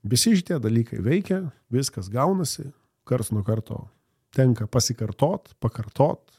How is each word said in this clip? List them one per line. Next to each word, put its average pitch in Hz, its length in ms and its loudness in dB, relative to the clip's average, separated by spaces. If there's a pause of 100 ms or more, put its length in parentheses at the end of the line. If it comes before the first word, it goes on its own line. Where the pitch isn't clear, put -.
visi 123 320 2
šitie 175 240 0
dalykai 113 460 0
veikia, 185 340 0 (320)
viskas 117 400 -4
gaunasi, 143 640 -2 (340)
karts 123 240 -2
nuo 104 160 0
karto - 380 -4 (500)
tenka 123 320 4
pasikartot, 117 960 -2
pakartot. - 760 -2